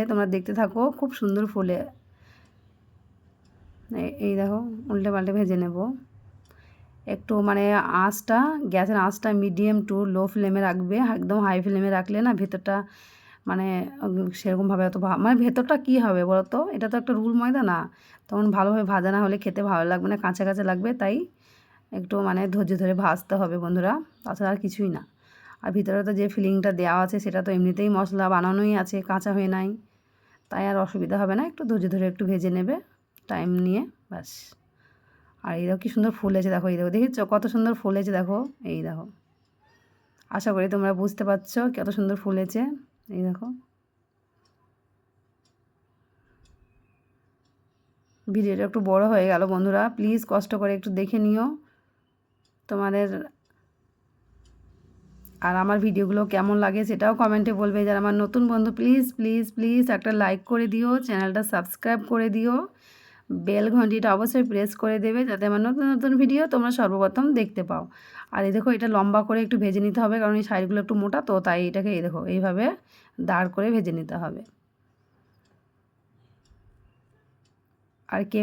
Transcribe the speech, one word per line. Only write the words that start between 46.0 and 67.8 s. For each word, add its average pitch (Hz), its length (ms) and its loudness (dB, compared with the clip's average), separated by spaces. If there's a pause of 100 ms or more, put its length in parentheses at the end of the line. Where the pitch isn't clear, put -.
ভিডিওটা 202 380 0
একটু 208 160 -4
বড় 190 260 4
হয়ে 202 200 4
গেল 180 180 2
বন্ধুরা, 190 440 2
প্লিজ 220 360 0
কষ্ট 202 300 -2
করে 202 180 0
একটু 196 180 -6
দেখে 196 280 -2
নিও। 214 260 2 (1200)
তোমাদের 196 380 0 (2250)
আর 180 140 0
আমার 196 240 2
ভিডিওগুলো 196 480 2
কেমন 202 300 2
লাগে 202 280 2
সেটাও 214 300 2
কমেন্টে 214 380 2
বলবে। 208 320 0
যারা 202 140 2
আমার 202 180 2
নতুন 208 300 2
বন্ধু, 226 240 2
প্লিজ, 247 420 4
প্লিজ, 220 380 0
প্লিজ 233 380 2
একটা 220 240 0
লাইক 190 300 0
করে 233 240 0
দিও, 226 220 0 (100)
চ্যানেলটা 196 440 -2
সাবস্ক্রাইব 214 600 -2
করে 226 240 0
দিও, 226 260 0 (760)
বেল 196 400 0
ঘন্টিটা 220 440 2
অবশ্যই 240 320 2
প্রেস 208 300 -2
করে 220 240 -2
দেবে, 220 260 0
যাতে 202 200 -4
আমার 208 160 2
নতুন 262 260 0
নতুন 269 300 2
ভিডিও 269 300 4
তোমরা 247 240 0
সর্বপ্রথম 196 600 2
দেখতে 214 300 0
পাও। 170 200 -6 (480)